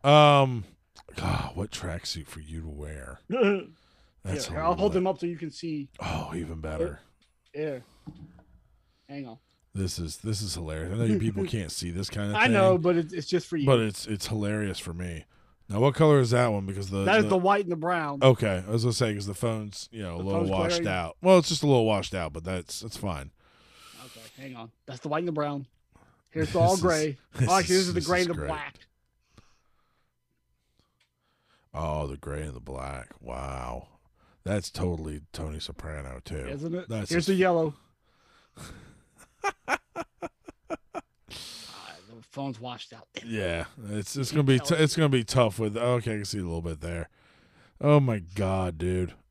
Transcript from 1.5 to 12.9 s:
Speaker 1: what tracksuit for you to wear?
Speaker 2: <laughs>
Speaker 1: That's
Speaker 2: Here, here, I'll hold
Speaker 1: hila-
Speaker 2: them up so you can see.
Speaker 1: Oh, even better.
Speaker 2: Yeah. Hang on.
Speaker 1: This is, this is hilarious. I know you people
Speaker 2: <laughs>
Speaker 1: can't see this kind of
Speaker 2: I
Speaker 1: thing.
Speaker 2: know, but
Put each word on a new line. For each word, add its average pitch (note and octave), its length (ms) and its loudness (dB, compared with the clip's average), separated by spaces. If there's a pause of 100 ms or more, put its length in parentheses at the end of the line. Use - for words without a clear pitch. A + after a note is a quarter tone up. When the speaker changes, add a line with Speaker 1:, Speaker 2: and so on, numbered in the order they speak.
Speaker 1:
what - 160 -6
tracksuit E2+ 560 -8
for - 140 -14
you D#2 200 -10
to D#2+ 60 -10
wear? D2 560 -12
Speaker 2:
<laughs> - 60 -20
Speaker 1:
That's F#3+ 1160 -2
Speaker 2:
Here, - 80 -10
here, D#3 80 -4
I'll F3 120 2
hold F#3+ 160 2
Speaker 1:
hila- E3+ 40 -4
Speaker 2:
them F#3 120 2
up F#3 120 -2
so F3 80 -6
you E3+ 100 -6
can D#3 140 -10
see. D3+ 360 -8 (120)
Speaker 1:
Oh, - 360 -6
even E2 240 -8
better. D#2 400 -6 (540)
Speaker 2:
Yeah. C#3+ 260 -6 (1300)
Hang C#3 200 -12
on. A2+ 100 -18 (360)
Speaker 1:
This F#2+ 260 -4
is, D#2+ 180 -8
this G#2 240 -6
is F2 140 -6
hilarious. D#2+ 380 -6
I G#2+ 40 -4
know A#2 80 0
you A2+ 140 2
people G2+ 260 -2
Speaker 2:
<laughs> - 20 -8
Speaker 1:
can't G2 240 -4
see F2 200 -6
this F2+ 180 -6
kind G#2 220 -4
of G#2 40 -2
Speaker 2:
I A3 80 6
Speaker 1:
thing. B3 100 6
Speaker 2:
know, F#3+ 240 6
but E3+ 200 2